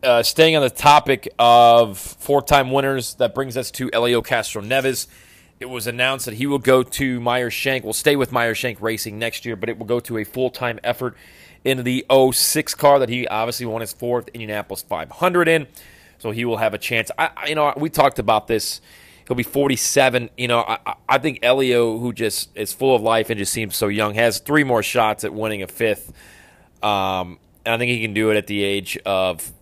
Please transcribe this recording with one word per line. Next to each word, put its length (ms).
Uh, 220
staying 320
on 60
the 80
topic 580
of 600
four-time 720
winners, 440
that 200
brings 220
us 120
to 220
Helio 300
Castroneves. 880
It 60
was 220
announced 380
that 100
he 120
will 120
go 240
to 360
Meyer 300
Shank, 340
will 80
stay 240
with 160
Meyer 240
Shank 260
Racing 380
next 240
year, 140
but 100
it 100
will 80
go 140
to 200
a 40
full-time 640
effort 320
in 180
the 260
oh 220
six 420
car 260
that 100
he 180
obviously 380
won 160
his 100
fourth 380
Indianapolis 540
five 280
hundred 380
in. 180
So 120
he 140
will 120
have 160
a 40
chance. 400
I, 180
I, 120
you 80
know, 200
we 140
talked 300
about 280
this. 320
He'll 80
be 80
forty-seven. 960
You 100
know, 140
I, 240
I, 100
I 80
think 260
Elio, 540
who 160
just 420
is 160
full 240
of 60
life 280
and 80
just 140
seems 240
so 140
young, 240
has 260
three 240
more 180
shots 440
at 80
winning 280
a 60
fifth. 460
Um, 560
and 100
I 20
think 140
he 100
can 120
do 180
it 60
at 100
the 160
age 420
of 460